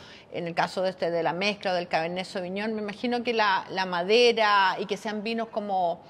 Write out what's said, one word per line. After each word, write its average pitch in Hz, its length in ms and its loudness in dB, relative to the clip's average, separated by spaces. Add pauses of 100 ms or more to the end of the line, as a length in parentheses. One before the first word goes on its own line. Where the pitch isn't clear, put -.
(320)
en 170 160 -6
el 165 60 -6
caso 175 280 -2
de 185 100 0
este, 175 200 -2
de 165 120 0
la 156 100 0
mezcla 196 400 -2
del 175 160 -2
Cabernet 175 360 -2
Sauvignon, 196 480 -6
me 214 80 -6
imagino 240 400 -4
que 233 120 -2
la, 208 380 2
la 190 140 -2
madera 202 960 4
y 196 60 -4
que 190 100 -4
sean 208 280 -6
vinos 226 260 -4
como, 190 500 -2 (100)